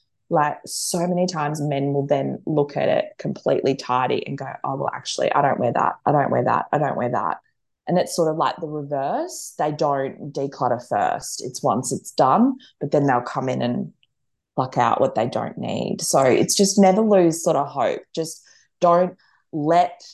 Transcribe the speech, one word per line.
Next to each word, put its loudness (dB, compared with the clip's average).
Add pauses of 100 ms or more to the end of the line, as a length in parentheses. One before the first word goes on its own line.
(300)
like, 0
so -4
many 0
times -4
men -2
will 0
then -2
look 0
at 0
it -2
completely -2
tidy -2
and -6
go, -10 (120)
"Oh, -4
well, -4
actually, -2
I 4
don't 2
wear 0
that. 0
I 2
don't 2
wear 2
that. 0
I 0
don't -2
wear -2
that." -2 (460)
And 2
it's -2
sort 2
of -2
like 0
the -8
reverse. -6
They 0
don't -2
declutter -2
first. -2
It's -10
once 0
it's -8
done, 4 (240)
but -4
then 2
they'll 2
come -4
in -2
and -4 (640)
pluck -2
out 2
what 2
they 0
don't -4
need. -4
So 2
it's 4
just 2
never 6
lose 4
sort 2
of -2
hope. -2 (120)
Just -6 (380)
don't 4 (360)
let 2 (120)